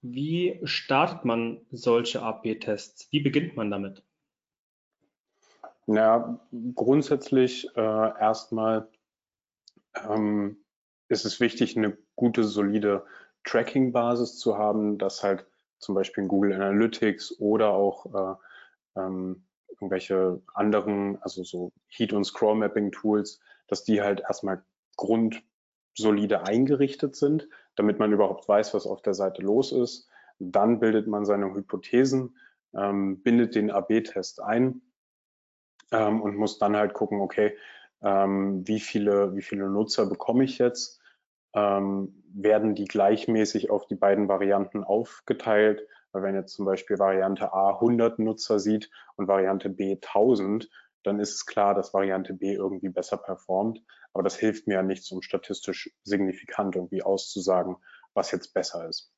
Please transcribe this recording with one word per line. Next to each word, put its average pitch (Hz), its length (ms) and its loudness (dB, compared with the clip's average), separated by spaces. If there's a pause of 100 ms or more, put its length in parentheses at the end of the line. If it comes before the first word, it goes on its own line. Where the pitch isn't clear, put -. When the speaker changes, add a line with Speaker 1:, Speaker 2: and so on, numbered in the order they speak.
Speaker 1:
wie 156 600 -2
startet - 600 0
man 117 340 -2 (100)
solche 120 520 0
A-B-Tests? 113 880 -6
Wie 147 100 -2
beginnt 147 360 0
man 107 140 -4
damit? 98 320 -8 (1800)
Speaker 2:
Ja, 113 540 2 (340)
grundsätzlich, 131 1000 2
äh, 120 40 0
erstmal, 110 1080 0 (1200)
ähm, 104 480 -2 (520)
ist 113 180 -2
es - 140 -6
wichtig, 123 360 0
eine 107 220 0 (180)
gute, 117 280 2
solide 101 600 0 (400)
Tracking-Basis 120 920 0
zu 107 180 0
haben, 104 400 0
dass 98 260 -4
halt 98 220 0 (360)
zum 101 140 -6
Beispiel 98 320 -2
Google 98 280 2
Analytics 101 840 0
oder 107 360 2
auch, 98 640 -2 (580)
äh, 95 40 -6
ähm, 92 440 -6 (240)
irgendwelche 92 720 -2 (140)
anderen, 101 680 0
also 92 220 -8
so 87 280 -8 (160)
Heat- 104 260 -2
und 101 100 2
Scroll-Mapping-Tools, 104 1160 0 (260)
dass - 180 -6
die 104 160 2
halt 101 200 0
erstmal - 440 -6 (320)
grundsolide 104 1500 -2
eingerichtet 135 680 0
sind, 151 320 0 (280)
damit 104 220 2
man 107 140 2
überhaupt 98 340 2
weiß, 104 280 2
was 101 120 -2
auf 98 140 -8
der 101 140 -2
Seite 95 260 -4
los 110 320 0
ist. 123 360 -4 (300)
Dann 101 420 2
bildet 110 260 2
man 104 180 -2
seine 101 300 0
Hypothesen, 123 840 0 (380)
ähm, 98 480 -2
bindet 117 320 4
den 104 160 2
A-B-Test 101 720 -2
ein, 123 400 0 (1080)
ähm, 110 300 2
und 101 160 -4
muss 104 220 -2
dann 104 180 2
halt 104 160 0
gucken, 104 300 -4
okay, 104 340 0 (460)
ähm, 98 640 0
wie 107 120 0
viele, 101 540 2
wie 98 80 -6
viele 98 280 -4
Nutzer 107 340 0
bekomme 113 400 2
ich 131 140 -4
jetzt? - 420 0 (540)
Ähm, 98 680 0 (100)
werden 104 420 4
die 101 100 -4
gleichmäßig 107 880 2
auf 104 160 0
die 104 100 -4
beiden 98 320 4
Varianten 98 560 0
aufgeteilt. 107 1040 2 (260)
Weil 95 100 -4
wenn 98 120 -2
jetzt 95 200 -6
zum 101 100 -4
Beispiel 95 340 0
Variante 98 540 2
A 98 280 2
hundert 117 380 2
Nutzer 110 400 0
sieht 104 320 0 (260)
und 98 120 -4
Variante 98 420 2
B 98 300 -4
tausend, 107 680 2 (340)
dann 101 180 -2
ist 101 140 -4
es - 120 -10
klar, 101 280 2
dass 98 200 -4
Variante 95 400 -2
B 98 200 -4
irgendwie 95 340 -4
besser 92 280 -4
performt. 98 680 -4 (300)
Aber 95 100 -2
das 95 140 -2
hilft 110 300 -2
mir 104 80 0
ja 92 80 2
nichts, 95 300 -4
um 92 100 -10
statistisch - 680 -8 (120)
signifikant 98 720 -4
irgendwie 92 280 -4
auszusagen, 92 720 0 (360)
was - 200 -2
jetzt - 220 -8
besser 85 340 -4
ist. - 300 -14